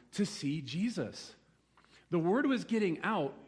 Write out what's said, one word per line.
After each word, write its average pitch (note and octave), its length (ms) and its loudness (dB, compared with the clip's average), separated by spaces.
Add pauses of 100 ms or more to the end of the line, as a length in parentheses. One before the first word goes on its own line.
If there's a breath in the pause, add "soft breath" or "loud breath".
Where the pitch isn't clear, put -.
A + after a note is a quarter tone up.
(140)
to G#3 120 0
see D3 360 -2
Jesus." D3 760 -4 (760 loud breath)
The F3 80 2
word G3+ 260 4
was B3+ 180 2
getting G3+ 380 2
out F3+ 320 0 (140)